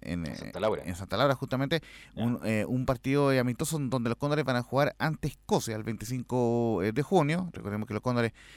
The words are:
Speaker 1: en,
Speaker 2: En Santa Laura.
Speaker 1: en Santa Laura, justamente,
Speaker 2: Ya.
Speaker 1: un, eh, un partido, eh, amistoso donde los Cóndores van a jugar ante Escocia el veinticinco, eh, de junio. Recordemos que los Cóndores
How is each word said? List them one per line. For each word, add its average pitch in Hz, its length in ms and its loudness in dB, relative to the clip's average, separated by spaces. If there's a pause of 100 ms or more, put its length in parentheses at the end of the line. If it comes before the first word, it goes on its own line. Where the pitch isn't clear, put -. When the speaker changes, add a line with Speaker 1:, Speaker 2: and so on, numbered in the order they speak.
Speaker 1:
en, 85 260 -4
Speaker 2:
En 57 100 -6
Santa - 220 -10
Laura. 101 260 0
Speaker 1:
en 90 120 -6
Santa 95 200 -6
Laura, 135 180 4
justamente, 139 460 -2 (340)
Speaker 2:
Ya. 110 100 -4
Speaker 1:
un, 117 200 0
eh, 107 220 2
un 127 200 -2
partido, 135 440 2
eh, 131 80 4
amistoso 127 400 0
donde 123 300 0
los 117 100 0
Cóndores 147 260 0
van 131 120 0
a 120 60 0
jugar 135 360 0
ante 151 300 -2
Escocia 127 480 -2
el 107 80 -6
veinticinco, 117 1000 0
eh, 110 100 2
de 139 100 0
junio. 170 500 2
Recordemos 104 340 -6
que 104 80 -6
los 104 80 -2
Cóndores 120 300 2 (240)